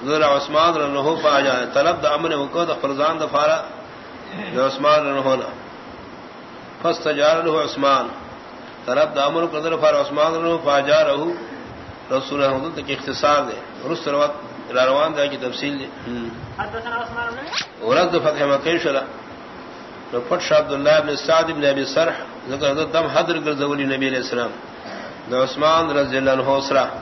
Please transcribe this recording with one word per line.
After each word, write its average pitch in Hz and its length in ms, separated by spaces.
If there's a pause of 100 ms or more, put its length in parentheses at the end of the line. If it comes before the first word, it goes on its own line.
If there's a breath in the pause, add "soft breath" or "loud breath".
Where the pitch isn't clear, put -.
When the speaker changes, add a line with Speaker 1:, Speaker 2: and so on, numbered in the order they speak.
Speaker 1:
ذل 156 180
عثمان 151 520
رضی 151 100
الله 143 440
عنه، 135 460
طلب 156 280
د 151 40
امن 156 260
وکړه 147 360
د 156 60
خپل 139 220
ځان 156 220
د 156 80
فاره 151 380 (880)
د 120 60
عثمان 139 400
رضی 147 100
الله 135 220
عنه. 127 160 (1300)
فاستجار 156 600
له 156 220
عثمان، 135 440 (760)
طلب 143 280
د 139 40
امن 156 260
وکړه 156 180
د 165 180
فاره 151 200
عثمان 147 260
رضی 165 100
الله 170 160
عنه، 165 120
فاجاره 147 720 (760)
رسول 135 320
الله. 135 160
دلته 151 240
کې 135 160
اختصار 143 440
ده، 117 140 (280)
ورس 160 240
روات 147 220 (400)
را 127 140
روان 147 300
ده 143 140
کې 135 160
تفصیل 139 340
ده. 135 100 (720)
Speaker 2:
حدثنا 226 440
عثمان 233 320
بن 269 100 (420)
Speaker 1:
ورځ 160 260
د 170 120
فتح 147 200
مکه 143 340
شو، 160 140 (1200)
نو 123 80 (100)
پټ - 100
شه - 160
عبد 147 160
الله 147 280
بن 147 160
سعد 165 340
بن 147 140
ابي 139 200
سرح، 160 320 (340)
ذکر 139 240
د 156 180
دم 160 140
حضر 165 300
ګرځولي 143 580
نبی 135 140
علیہ 127 160
السلام 120 260 (800 loud breath)
د 123 40
عثمان 151 640
رضی 131 220
الله 135 140
عنه 135 280
سره. 135 300 (120)